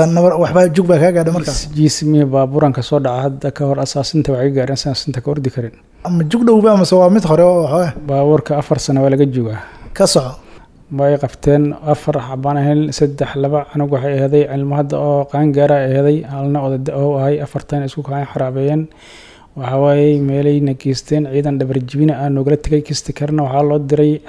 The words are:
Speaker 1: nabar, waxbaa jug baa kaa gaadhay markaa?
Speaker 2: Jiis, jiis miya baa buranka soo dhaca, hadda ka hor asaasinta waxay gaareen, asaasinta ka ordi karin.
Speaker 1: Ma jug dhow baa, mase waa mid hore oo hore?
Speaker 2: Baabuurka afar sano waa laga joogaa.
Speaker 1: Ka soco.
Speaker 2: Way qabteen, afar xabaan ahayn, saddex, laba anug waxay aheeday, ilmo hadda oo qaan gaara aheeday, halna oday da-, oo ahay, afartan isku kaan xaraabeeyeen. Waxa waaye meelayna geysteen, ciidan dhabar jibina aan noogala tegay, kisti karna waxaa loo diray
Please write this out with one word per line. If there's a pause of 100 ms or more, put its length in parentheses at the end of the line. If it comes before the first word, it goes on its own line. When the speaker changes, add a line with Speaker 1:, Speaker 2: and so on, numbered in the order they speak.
Speaker 1:
nabar,
waxbaa
jug
baa
kaa
gaadhay
markaa?
Speaker 2:
Jiis,
jiis
miya
baa
buranka
soo
dhaca,
hadda
ka
hor
asaasinta
waxay
gaareen,
asaasinta
ka
ordi
karin. (320)
Speaker 1:
Ma
jug
dhow
baa,
mase
waa
mid
hore
oo
hore? (180)
Speaker 2:
Baabuurka
afar
sano
waa
laga
joogaa. (340)
Speaker 1:
Ka
soco. (560)
Speaker 2:
Way
qabteen, (200)
afar
xabaan
ahayn, (120)
saddex,
laba (120)
anug
waxay
aheeday, (120)
ilmo
hadda
oo
qaan
gaara (100)
aheeday, (100)
halna
oday
da-,
oo
ahay,
afartan
isku
kaan
xaraabeeyeen. (720)
Waxa
waaye
meelayna
geysteen,
ciidan
dhabar
jibina
aan
noogala
tegay,
kisti
karna
waxaa
loo
diray